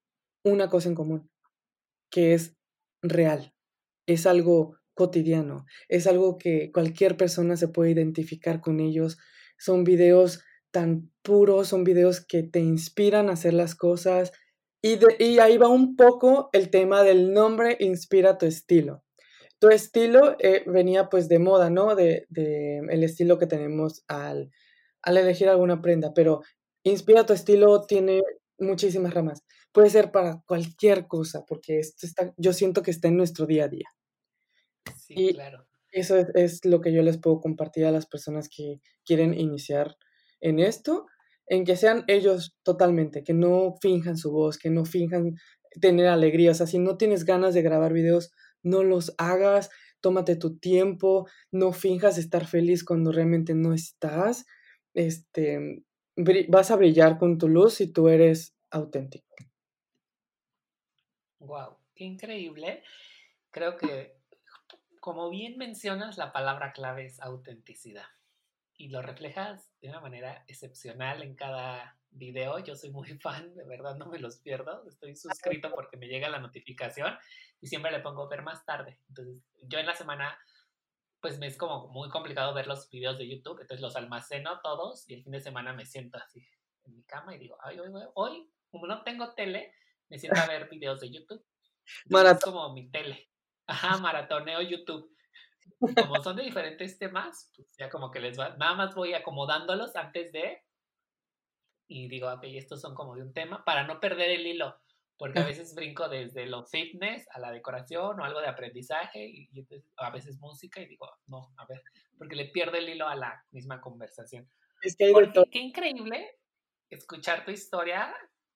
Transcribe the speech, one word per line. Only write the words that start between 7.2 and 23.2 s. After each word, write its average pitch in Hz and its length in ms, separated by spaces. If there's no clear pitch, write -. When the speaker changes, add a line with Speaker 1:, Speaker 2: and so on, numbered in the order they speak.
Speaker 1:
se 170 100
puede 165 240
identificar 160 680
con 160 180
ellos. 160 380
Son 180 240
videos 175 600
tan 165 400
puros, 202 460
son 185 160
videos 180 420
que 165 180
te 165 160
inspiran 202 720
a 185 40
hacer 170 200
las 170 220
cosas. 180 560
Y 220 160
de, 226 220
y 233 200
ahí 226 180
va 240 100
un 254 280
poco 254 580
el 190 160
tema 196 340
del 190 300
nombre, 220 460
Inspira 185 580
tu 175 80
estilo. 160 580
Tu 214 100
estilo, 233 680
eh, 190 280
venía, 185 420
pues, 175 200
de 170 100
moda, 180 300
¿no? 196 260
De, 170 340
de 147 500
el 160 140
estilo 170 340